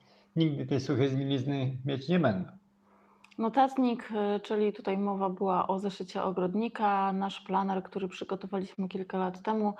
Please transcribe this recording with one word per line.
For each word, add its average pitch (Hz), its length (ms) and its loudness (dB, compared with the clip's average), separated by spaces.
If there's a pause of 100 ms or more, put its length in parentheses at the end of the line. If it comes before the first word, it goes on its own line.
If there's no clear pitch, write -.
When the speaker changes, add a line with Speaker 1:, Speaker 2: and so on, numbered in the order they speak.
(360)
Speaker 1:
nigdy 147 300 2
tej 135 140 0
suchej 139 300 2
zgnilizny 135 760 0
mieć 139 240 -4
nie 180 100 6
będą. 101 320 2 (840)
Speaker 2:
Notatnik, 247 760 2
y, 208 280 2
czyli 208 340 0
tutaj 196 240 -2
mowa 196 320 0
była 185 380 0
o 190 120 0
zeszycie 190 440 -4
ogrodnika, 196 920 0
nasz 196 280 -4
planer, 190 420 0
który 190 240 -6
przygotowaliśmy 190 800 -6
kilka 185 300 -6
lat 185 240 -2
temu, 214 380 0